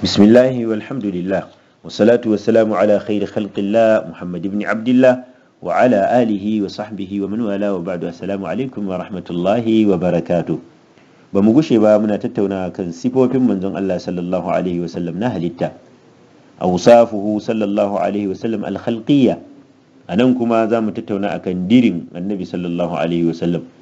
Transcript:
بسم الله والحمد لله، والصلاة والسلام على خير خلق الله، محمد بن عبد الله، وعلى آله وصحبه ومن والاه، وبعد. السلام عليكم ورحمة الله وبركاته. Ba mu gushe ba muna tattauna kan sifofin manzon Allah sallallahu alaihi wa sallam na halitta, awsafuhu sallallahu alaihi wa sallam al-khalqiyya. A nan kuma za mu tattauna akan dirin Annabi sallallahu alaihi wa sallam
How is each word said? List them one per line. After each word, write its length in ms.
بسم 240
الله 260
والحمد 400
لله، 360
والصلاة 420
والسلام 460
على 280
خير 260
خلق 320
الله، 320
محمد 400
بن 120
عبد 240
الله، 260
وعلى 380
آله 220
وصحبه 460
ومن 160
والاه، 400
وبعد. 220
السلام 320
عليكم 400
ورحمة 460
الله 340
وبركاته. 680
Ba 80
mu 80
gushe 320
ba 160
muna 160
tattauna 560
kan 240
sifofin 480
manzon 320
Allah 240
sallallahu 560
alaihi 240
wa 80
sallam 320
na 160
halitta, 400
awsafuhu 800
sallallahu 560
alaihi 320
wa 80
sallam 240
al-khalqiyya. 800
A 80
nan 240
kuma 320
za 80
mu 160
tattauna 400
akan 320
dirin 480
Annabi 320
sallallahu 480
alaihi 320
wa 80
sallam 320